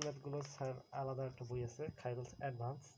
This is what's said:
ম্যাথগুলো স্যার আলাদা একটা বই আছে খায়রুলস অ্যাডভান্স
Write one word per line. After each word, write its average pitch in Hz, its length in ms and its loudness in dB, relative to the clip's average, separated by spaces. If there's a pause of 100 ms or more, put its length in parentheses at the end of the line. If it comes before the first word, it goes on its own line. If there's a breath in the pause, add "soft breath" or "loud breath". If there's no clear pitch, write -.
ম্যাথগুলো 143 340 0 (160)
স্যার 131 200 2 (260)
আলাদা 135 300 2
একটা 127 200 -4
বই 123 180 2
আছে 147 160 -4 (160)
খায়রুলস 120 400 0
অ্যাডভান্স 131 420 0 (160)